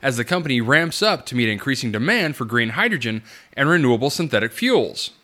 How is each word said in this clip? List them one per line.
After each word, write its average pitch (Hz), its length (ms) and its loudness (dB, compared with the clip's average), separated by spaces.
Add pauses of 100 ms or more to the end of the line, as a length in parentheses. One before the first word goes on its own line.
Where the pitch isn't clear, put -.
as 135 140 0
the 120 80 -2
company 147 380 0
ramps 156 420 2
up 202 240 0
to 127 80 -10
meet 117 140 2
increasing 120 420 -4
demand 156 440 0
for 127 100 -6
green 113 240 0
hydrogen 120 520 -2 (320)
and 139 160 2
renewable 135 400 4
synthetic 143 420 0
fuels. 202 600 0 (120)